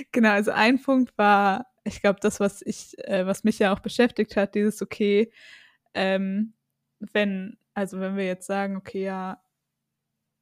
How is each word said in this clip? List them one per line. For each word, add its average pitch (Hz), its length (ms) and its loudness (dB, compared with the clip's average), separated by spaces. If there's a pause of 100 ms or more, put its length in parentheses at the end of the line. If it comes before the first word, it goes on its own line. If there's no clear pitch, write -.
(140)
genau, 226 160 4
also 208 220 2
ein 233 300 2
Punkt 262 360 0
war, 202 500 4 (160)
ich - 180 -8
glaub, 202 200 2
das, 208 180 -2
was 202 220 -2
ich, - 440 -10
äh, 190 200 -2
was 190 180 -4
mich 220 160 2
ja 196 140 2
auch 202 60 -4
beschäftigt - 580 0
hat, 202 180 0
dieses, 208 260 0
okay, 202 480 2 (640)
ähm, 190 600 -2 (460)
wenn, 202 580 -4 (160)
also 190 260 -6
wenn 190 160 -4
wir 196 100 -2
jetzt 185 220 -6
sagen, 196 300 -4
okay, 190 260 -8
ja, 190 400 -8 (1000)